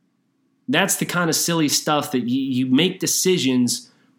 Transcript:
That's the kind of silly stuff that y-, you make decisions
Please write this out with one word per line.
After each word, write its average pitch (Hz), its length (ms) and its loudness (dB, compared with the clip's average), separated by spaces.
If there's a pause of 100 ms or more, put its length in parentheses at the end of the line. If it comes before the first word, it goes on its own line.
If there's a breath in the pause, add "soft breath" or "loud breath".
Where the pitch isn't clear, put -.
(720)
That's 175 260 2
the - 100 -2
kind 175 240 -2
of 147 60 0
silly 165 340 0
stuff - 420 -2
that 127 80 0
y-, 110 80 -6
you 131 380 -2
make 143 340 2
decisions 131 880 0 (280 soft breath)